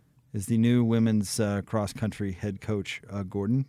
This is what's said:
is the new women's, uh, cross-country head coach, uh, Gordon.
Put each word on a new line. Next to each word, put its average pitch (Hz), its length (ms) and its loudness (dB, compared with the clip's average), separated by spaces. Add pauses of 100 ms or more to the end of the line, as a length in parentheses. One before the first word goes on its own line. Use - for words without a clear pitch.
(340)
is 101 140 -6
the 117 100 2
new 120 260 6
women's, 113 560 2
uh, 101 220 0
cross-country 101 720 -4
head 98 300 -6
coach, 104 480 -6
uh, 101 140 -6
Gordon. 101 460 -2